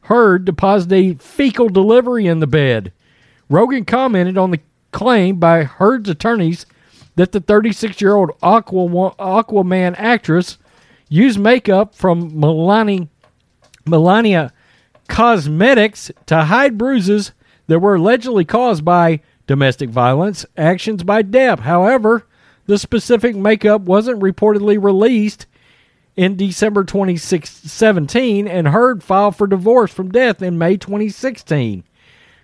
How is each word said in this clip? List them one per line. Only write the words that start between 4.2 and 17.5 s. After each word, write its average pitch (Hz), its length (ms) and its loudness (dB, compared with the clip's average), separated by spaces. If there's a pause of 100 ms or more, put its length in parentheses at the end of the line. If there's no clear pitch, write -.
on 185 140 0
the 156 80 -4 (300)
claim 202 460 0
by 165 280 2
Heard's 208 440 0
attorneys 175 560 -2 (520)
that 180 160 0
the 202 80 -4
thirty-six-year-old 208 920 0 (120)
Aqua-, 185 760 0
Aquaman 185 800 -2
actress 196 580 -2 (540)
used 202 280 2
makeup 208 560 2
from 170 380 -2
Melania, 170 760 0 (760)
Melania 170 680 2 (560)
Cosmetics 214 1000 0 (160)
to 160 180 0
hide 226 340 0
bruises 208 540 -2 (340)